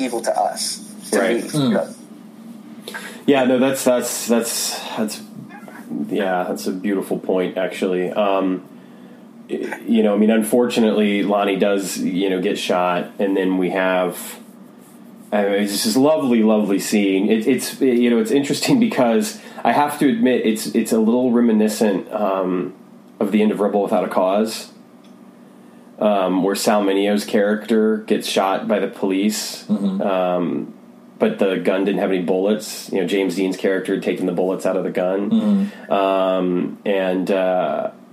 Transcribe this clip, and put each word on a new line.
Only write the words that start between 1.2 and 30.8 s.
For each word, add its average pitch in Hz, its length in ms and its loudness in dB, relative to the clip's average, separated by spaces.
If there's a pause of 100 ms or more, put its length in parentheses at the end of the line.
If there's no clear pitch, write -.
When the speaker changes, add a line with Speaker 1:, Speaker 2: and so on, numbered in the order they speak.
Speaker 2:
Right. 95 240 0
Speaker 1:
me, - 60 -10
Speaker 3:
Mm. 143 180 0
Speaker 1:
you 107 60 2
know? 80 200 -2 (1300)
Speaker 2:
Yeah, 135 180 4
no, 127 140 4
that's, 135 260 0
that's, - 420 0
that's, - 540 -2 (160)
that's, 107 240 -4 (880)
yeah, 92 400 -2
that's - 180 -8
a 104 60 -2
beautiful 95 460 -4
point, 92 400 -2
actually. 90 520 -2
Um, 95 520 0 (840)
y-, - 380 -8
you 113 160 4
know, 104 120 2
I 101 40 2
mean, 107 120 4
unfortunately, 110 920 2
Lonnie 101 340 0
does, 98 420 0
you 92 320 -2
know, 92 100 0
get 95 180 -2
shot, 90 600 0
and 98 180 0
then 92 220 0
we 90 120 0
have, 92 680 -2 (920)
I 208 140 0
mean, - 80 0 (100)
it's 101 100 -2
just 104 120 -4
this 107 120 0
lovely, 135 460 4
lovely 104 380 2
scene. 101 500 2
It, 110 160 2
it's, 123 340 -2
you 120 300 4
know, 117 80 4
it's 110 140 0
interesting 139 480 2
because 113 580 2 (240)
I 120 100 2
have 147 280 0
to 147 80 4
admit 120 380 2
it's, 107 220 0
it's 110 240 0
a 117 60 4
little 120 320 2
reminiscent, 107 840 2
um, 95 600 -2 (480)
of 104 100 0
the 104 120 4
end 107 100 4
of 90 80 -2
Rebel 101 220 2
Without 92 220 0
a 90 40 -2
Cause, 101 640 0 (1300)
um, 95 420 2
where 98 140 0
Sal 104 260 2
Mineo's 101 420 0
character 107 760 2
gets - 280 -2
shot 95 400 0
by 107 140 2
the 98 80 -2
police, 101 800 -2
Speaker 3:
Mm-hmm. 101 340 -2
Speaker 2:
um, 90 720 0 (440)